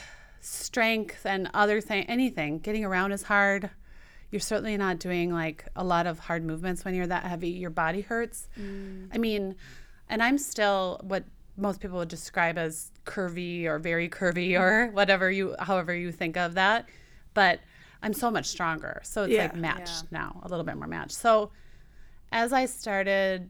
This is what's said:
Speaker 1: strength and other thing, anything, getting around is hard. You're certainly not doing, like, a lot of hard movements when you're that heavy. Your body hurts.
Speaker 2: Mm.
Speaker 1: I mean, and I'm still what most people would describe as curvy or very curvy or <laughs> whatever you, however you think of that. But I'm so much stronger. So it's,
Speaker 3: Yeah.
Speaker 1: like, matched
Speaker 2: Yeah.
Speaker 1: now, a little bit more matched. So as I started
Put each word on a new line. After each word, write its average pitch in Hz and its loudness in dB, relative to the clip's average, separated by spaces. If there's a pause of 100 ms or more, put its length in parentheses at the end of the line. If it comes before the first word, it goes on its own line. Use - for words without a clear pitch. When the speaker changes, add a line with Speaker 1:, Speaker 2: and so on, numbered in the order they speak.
(420)
Speaker 1:
strength - -2
and 190 -2
other 208 4
thing, 208 -2
anything, 165 0
getting 214 -2
around 190 2
is 202 -4
hard. 202 2 (600)
You're 202 -2
certainly 214 -2
not 185 0
doing, 175 0
like, 160 -4 (100)
a 180 -2
lot 175 2
of 160 -4
hard 170 -4
movements 165 -4
when 190 -2
you're 180 0
that 175 -2
heavy. 175 -4
Your 180 -6
body 170 0
hurts. 226 -4 (120)
Speaker 2:
Mm. 196 -10
Speaker 1:
I 240 -2
mean, 208 0 (540)
and 220 -2
I'm 254 4
still 202 2
what 190 -2 (340)
most 196 -2
people 185 -6
would 170 -2
describe 170 0
as 165 -4 (140)
curvy 175 -4
or 156 0
very 170 0
curvy 180 2
or 214 6
<laughs> 214 -6
whatever 190 6
you, 190 0
however 180 0
you 175 -4
think 165 -4
of 175 0
that. 202 4 (460)
But 190 6 (420)
I'm 214 0
so 240 0
much 165 0
stronger. - -4
So - -4
it's, 196 2
Speaker 3:
Yeah. 208 6
Speaker 1:
like, 165 -4
matched 165 -4
Speaker 2:
Yeah. 160 -6
Speaker 1:
now, - -8
a - -12
little 175 -4
bit 139 -6
more 147 -8
matched. 165 -8
So 214 4 (800)
as 233 0
I 262 4
started 196 0